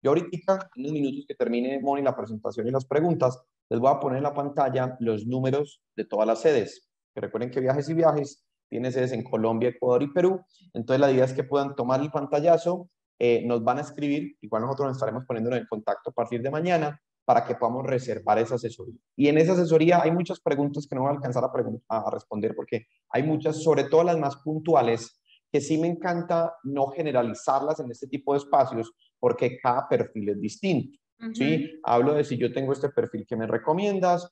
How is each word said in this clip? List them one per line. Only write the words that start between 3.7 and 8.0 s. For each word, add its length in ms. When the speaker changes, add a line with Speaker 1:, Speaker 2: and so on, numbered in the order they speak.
Speaker 1:
les 100
voy 100
a 80
poner 200
en 60
la 100
pantalla 680
los 260
números 560
de 80
todas 220
las 160
sedes. 480
Que 60
recuerden 300
que 100
Viajes 280
y 60
Viajes 500